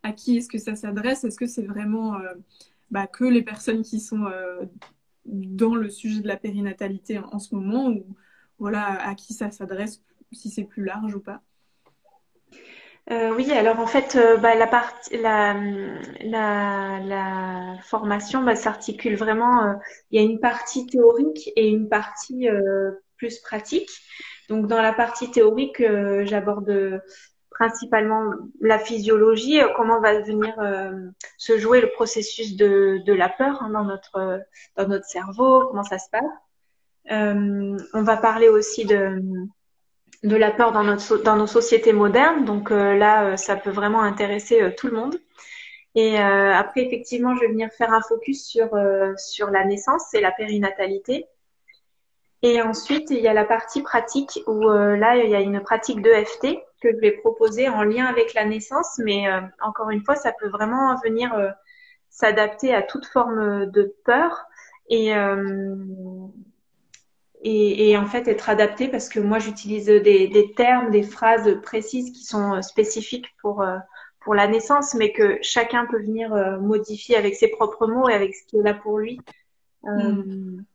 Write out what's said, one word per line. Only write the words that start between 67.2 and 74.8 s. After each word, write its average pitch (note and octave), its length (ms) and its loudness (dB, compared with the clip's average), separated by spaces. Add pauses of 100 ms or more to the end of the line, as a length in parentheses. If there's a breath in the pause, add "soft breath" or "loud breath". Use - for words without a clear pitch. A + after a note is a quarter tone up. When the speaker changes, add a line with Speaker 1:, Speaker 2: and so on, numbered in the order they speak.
Speaker 2:
et, G#3+ 480 4
et G#3 80 6
en G#3 80 0
fait A#3+ 220 -4
être G#3+ 200 -2
adapté G#3+ 400 2
parce B3+ 200 -6
que A3 120 -4
moi, G#3 180 2
j'utilise G#3 480 -6
des, G3+ 420 8
des G#3 260 4
termes, A#3+ 360 4
des G#3 120 4
phrases G#3 600 2
précises B3 500 -6
qui - 120 -20
sont, G3+ 300 -2
euh, F#3+ 80 -4
spécifiques A3 800 -2
pour, G#3 220 -4
euh, F#3 140 -2 (440 loud breath)
pour G#3+ 140 0
la G3+ 140 6
naissance, C#4 460 0